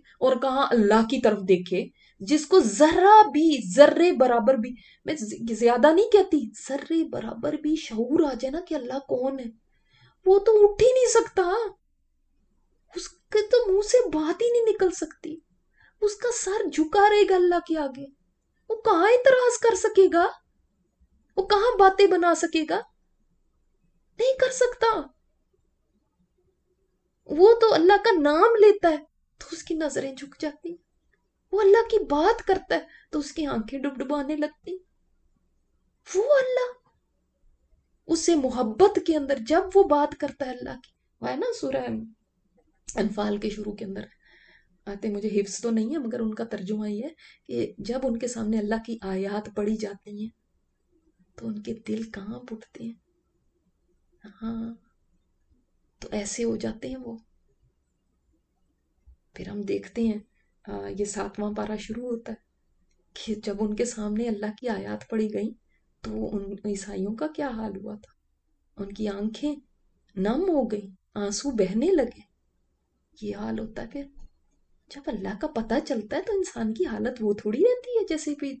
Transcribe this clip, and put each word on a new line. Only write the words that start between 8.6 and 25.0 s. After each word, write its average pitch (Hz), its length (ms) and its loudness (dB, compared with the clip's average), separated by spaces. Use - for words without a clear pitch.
कि 330 120 -8
अल्लाह 254 240 -6
कौन 262 300 -4
है, 233 120 -10
वो 392 140 6
तो 440 120 4
उठ 415 200 6
ही 508 100 6
नहीं 508 180 4
सकता, 453 340 2
उसके - 500 -4
तो 480 220 4
मुंह 392 180 2
से 494 160 4
बात 311 320 -2
ही 480 100 2
नहीं 466 120 2
निकल 392 280 2
सकती, 320 480 -12
उसका 415 300 -2
सर 392 360 -4
झुका 359 400 2
रहेगा 415 280 4
अल्लाह 349 320 2
के 320 100 -4
आगे। 277 280 -8
वो 453 60 -4
कहाँ 392 260 4
इतराज 494 460 4
कर 453 200 2
सकेगा, 370 460 4
वो 381 100 0
कहाँ 415 320 2
बातें 381 320 6
बना 349 260 2
सकेगा, 330 420 -2
नहीं 523 180 2
कर 508 160 2
सकता। 480 380 0